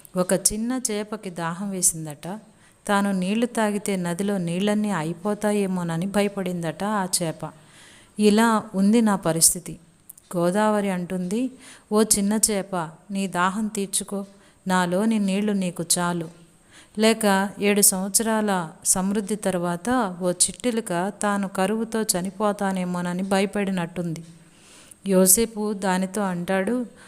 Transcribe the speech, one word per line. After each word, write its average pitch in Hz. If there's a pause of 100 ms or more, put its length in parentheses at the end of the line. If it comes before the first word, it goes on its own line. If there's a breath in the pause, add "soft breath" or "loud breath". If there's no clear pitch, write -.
(160 loud breath)
ఒక 185
చిన్న 220 (100)
చేపకి 208
దాహం 175
వేసిందట. 165 (500 soft breath)
తాను 202
నీళ్లు 196
తాగితే 208
నదిలో 185
నీళ్ళన్నీ 208
అయిపోతాయేమోనని 185
భయపడిందట 190
ఆ 202 (140)
చేప. 156 (680 loud breath)
ఇలా 214 (120)
ఉంది 202
నా 214
పరిస్థితి. 165 (580)
గోదావరి 202
అంటుంది, 185 (420 loud breath)
"ఓ 214
చిన్న 214 (120)
చేప, 190 (340)
నీ 196
దాహం 185
తీర్చుకో, 196 (400 loud breath)
నాలోని 185
నీళ్లు 202
నీకు 180 (140)
చాలు." 175 (680 loud breath)
లేక 208 (100)
ఏడు 202
సంవత్సరాల 196 (160)
సమృద్ధి 196
తర్వాత 180
ఓ 180
చిట్టెలుక 196 (100)
తాను 202
కరువుతో 220
చనిపోతానేమోనని 185
భయపడినట్టుంది. 190 (840 loud breath)
యోసేపు 208
దానితో 190
అంటాడు, 190 (220 loud breath)